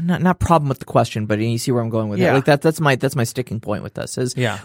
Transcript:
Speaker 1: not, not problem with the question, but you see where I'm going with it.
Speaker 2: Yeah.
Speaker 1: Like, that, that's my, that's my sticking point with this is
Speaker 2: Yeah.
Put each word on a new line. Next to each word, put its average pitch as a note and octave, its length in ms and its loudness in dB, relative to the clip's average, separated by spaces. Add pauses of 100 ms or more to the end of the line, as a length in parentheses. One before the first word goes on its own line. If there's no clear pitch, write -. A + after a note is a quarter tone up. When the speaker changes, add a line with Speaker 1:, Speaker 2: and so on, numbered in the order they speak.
Speaker 1:
not, E3+ 180 0
not F3+ 180 2
problem D#3+ 300 2
with C3+ 120 -2
the - 40 -14
question, A#2 420 0
but G#2+ 120 0
you A#2 180 -2
see A#2 140 -4
where A#2+ 120 2
I'm A#2 60 -4
going A2 200 -2
with G#2 120 -2
it. F#3 40 4
Speaker 2:
Yeah. D3 100 4
Speaker 1:
Like, C#3 120 2
that, D3 140 4
that's D#3+ 200 0
my, C#3+ 160 2
that's B2+ 200 -2
my B2 80 2
sticking A#2 360 -6
point G#2 220 -6
with - 120 -12
this - 240 -8
is B2+ 180 -4
Speaker 2:
Yeah. A2 280 -2